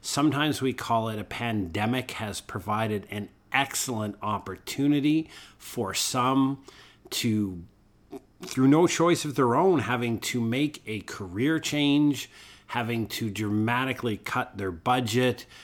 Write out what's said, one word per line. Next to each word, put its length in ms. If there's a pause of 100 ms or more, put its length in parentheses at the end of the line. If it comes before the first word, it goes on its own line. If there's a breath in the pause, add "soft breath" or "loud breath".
Sometimes 600
we 100
call 380
it 80
a 60
pandemic 880
has 280
provided 720
an 180 (240)
excellent 720
opportunity 1040 (300 loud breath)
for 340
some 720 (460 loud breath)
to, 520 (840)
through 220
no 180
choice 400
of 80
their 200
own, 260
having 400
to 200
make 460
a 140
career 580
change, 720 (380 loud breath)
having 380
to 220
dramatically 880
cut 400
their 160
budget, 720 (180 loud breath)